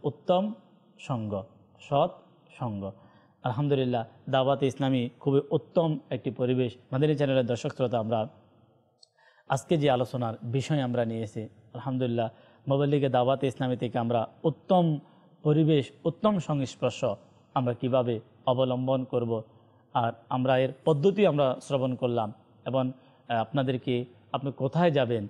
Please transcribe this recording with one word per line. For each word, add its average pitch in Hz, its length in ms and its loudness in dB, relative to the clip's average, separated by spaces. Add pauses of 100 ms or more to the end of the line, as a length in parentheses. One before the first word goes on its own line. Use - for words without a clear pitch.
উত্তম 185 500 0 (460)
সঙ্গ, 107 440 -6 (380)
সৎ 147 300 0 (480)
সঙ্গ। 101 340 -6 (500)
আলহামদুলিল্লাহ, 127 600 0 (260)
দাওয়াত 135 320 2
ইসলামী 131 460 0 (120)
খুবই 139 200 2 (100)
উত্তম 160 480 0 (120)
একটি 127 200 -4
পরিবেশ। 127 460 -2 (160)
মাদানী 147 240 2
চ্যানেলের 135 300 2
দর্শক 120 260 -4
শ্রোতা, 120 260 -2
আমরা 110 300 -2 (1200)
আজকে 139 280 0
যে 143 140 2
আলোচনার 123 520 0
বিষয় 135 380 -2
আমরা 120 240 0
নিয়েছি, 113 440 -6 (260)
আলহামদুলিল্লাহ, 120 540 -2 (400)
মোবাল্লিগে 139 400 2
দাওয়াত 127 360 2
ইসলামী 127 320 -2
থেকে 123 220 -4
আমরা 117 280 0 (180)
উত্তম 170 540 2 (440)
পরিবেশ, 151 500 4 (120)
উত্তম 202 340 0
সংস্পর্শ 135 680 -4 (500)
আমরা 123 200 0
কিভাবে 120 460 0 (260)
অবলম্বন 127 580 0
করব, 117 380 -2 (520)
আর 117 180 0 (160)
আমরা 127 300 2
এর 131 140 0 (120)
পদ্ধতি 185 420 2
আমরা 143 340 2
শ্রবণ 131 340 -2
করলাম 117 380 -2 (340)
এবং, 131 260 -2 (360)
আহ, 117 120 0
আপনাদেরকে 127 640 -2 (280)
আপনি 139 200 -6
কোথায় 160 380 0
যাবেন 120 400 0